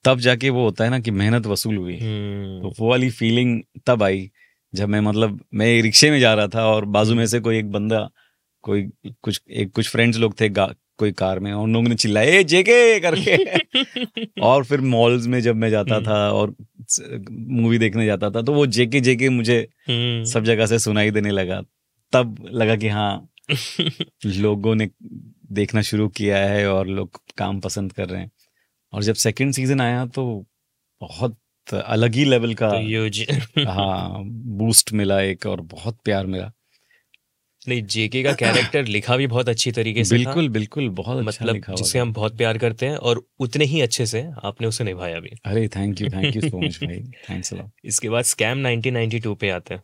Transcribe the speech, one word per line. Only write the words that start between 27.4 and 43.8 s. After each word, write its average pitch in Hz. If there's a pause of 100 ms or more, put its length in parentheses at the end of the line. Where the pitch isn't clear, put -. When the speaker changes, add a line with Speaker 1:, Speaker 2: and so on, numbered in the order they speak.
Speaker 1:
पसंद 95
कर 95
रहे 92
हैं। 95 (600)
और 104
जब 107
सेकंड 131
सीजन 131
आया 123
तो 117 (540)
बहुत - (460)
अलग 113
ही 139
लेवल 117
का 107
Speaker 2:
तो 101
ह्यूज। 110
<laughs> -
Speaker 1:
हाँ, 95
बूस्ट 113
मिला 98
एक 98
और 95
बहुत 92
प्यार 98
मिला। 95 (1160)
Speaker 2:
नहीं, 123
जेके 110
का 139
कैरेक्टर 123
Speaker 1:
<clears throat> -
Speaker 2:
लिखा 107
भी 135
बहुत 120
अच्छी 117
तरीके 113
से 98
था। 120
Speaker 1:
बिल्कुल, 135
बिल्कुल, 110
बहुत 107
अच्छा 107
Speaker 2:
मतलब, 117
Speaker 1:
लिखा 98
हुआ 92
Speaker 2:
जिसे -
Speaker 1:
था। 123
Speaker 2:
हम 117
बहुत 110
प्यार 113
करते 117
हैं 147
और - (120)
उतने 135
ही 147